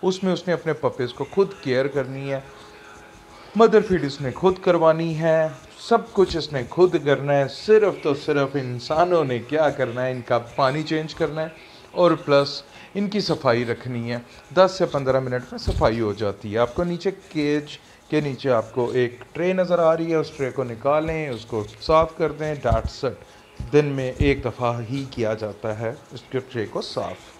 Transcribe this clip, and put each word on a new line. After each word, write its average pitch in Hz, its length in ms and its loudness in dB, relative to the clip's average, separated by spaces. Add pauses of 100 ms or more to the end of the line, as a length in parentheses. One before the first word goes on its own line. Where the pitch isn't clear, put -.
उसमें 185 300 0
उसने 175 220 -2
अपने 156 180 -4
puppies 127 400 -2
को 139 120 -6
खुद 196 400 0
care 131 240 2
करनी 135 400 -4
है, 135 160 -6 (1120)
Mother 214 240 8
feed 180 220 0
इसने 135 280 -4
खुद 185 260 2
करवानी 165 560 4
है, 160 400 2 (360)
सब 226 220 2
कुछ 180 240 2
इसने 139 280 -4
खुद 170 340 2
करना 139 340 2
है। 139 160 4
सिर्फ 202 560 2
तो 147 100 2
सिर्फ 143 420 0
इंसानों 156 680 0
ने 123 140 -2
क्या 143 320 2
करना 123 320 -2
है, 131 100 -2
इनका 123 260 -2
पानी 135 440 -2
change 156 300 -4
करना 156 280 -4
है 160 120 -6 (420)
और 175 200 4
plus 143 500 2 (320)
इनकी 202 240 -2
सफाई 123 440 2
रखनी 117 460 -6
है। 120 160 -8 (280)
दस 185 240 4
से 175 80 2
पन्द्रह 135 340 0
मिनट 123 220 -4 (100)
में 247 60 -10
सफाई 117 400 0
हो 104 160 0
जाती 101 380 -6
है। 110 60 0
आपको 120 260 0
नीचे 175 260 -2
cage 147 680 -4 (320)
के 151 100 2
नीचे 139 280 -4
आपको 120 440 0
एक 123 320 -2 (100)
ट्रे 175 200 0
नज़र 175 260 0
आ 160 120 6
रही 165 180 -2
है, 160 80 2
उस 156 180 -4
ट्रे 131 140 -2
को 127 140 -4
निकालें, 151 680 -2
उसको 110 320 -6
साफ़ 160 560 0
कर 156 140 0
दें, 151 300 -6
that's 113 420 -2
it। 117 100 -2 (580)
दिन 147 120 6
में 135 300 -4
एक 139 280 2
दफ़ा 120 380 -2
ही 131 260 -6
किया 110 280 -2
जाता 107 400 -6
है 117 220 -6 (180)
इसके 127 260 -6
ट्रे 117 260 -6
को 180 140 -6
साफ़। 95 380 -8 (220)